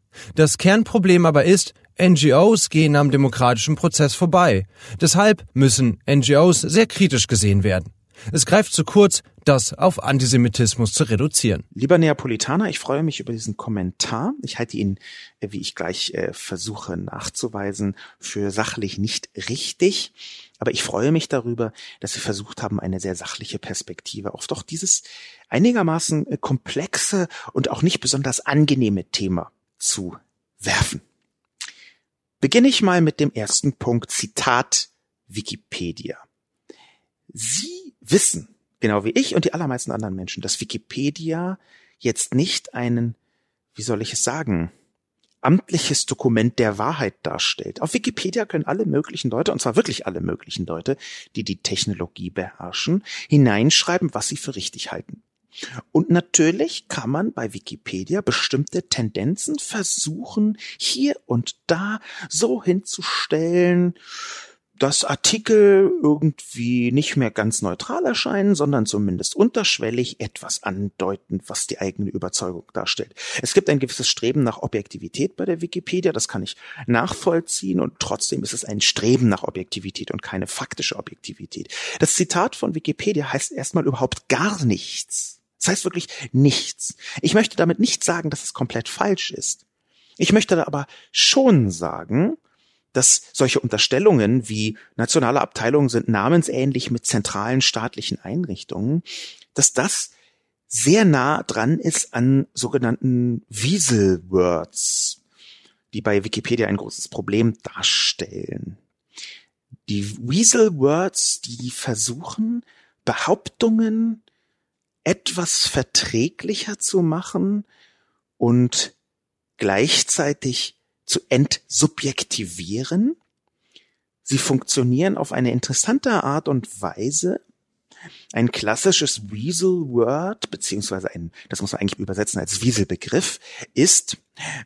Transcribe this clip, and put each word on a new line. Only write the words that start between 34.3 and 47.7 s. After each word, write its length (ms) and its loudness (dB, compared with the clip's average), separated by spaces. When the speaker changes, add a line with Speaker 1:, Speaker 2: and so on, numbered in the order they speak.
Speaker 2:
Wikipedia. 880 -10
Sie 680 -8
wissen, 480 0
genau 240 2
wie 60 -2
ich 240 0
und 100 2
die 80 0
allermeisten 380 -4
anderen 240 -4
Menschen, 260 -10
dass 200 -6
Wikipedia 960 -6
jetzt 360 -2
nicht 400 -2
einen, 420 -2
wie 80 -14
soll 180 -2
ich 140 -8
es 100 -4
sagen, 480 -2
amtliches 640 2
Dokument 520 2
der 200 2
Wahrheit 440 -2
darstellt. 600 -4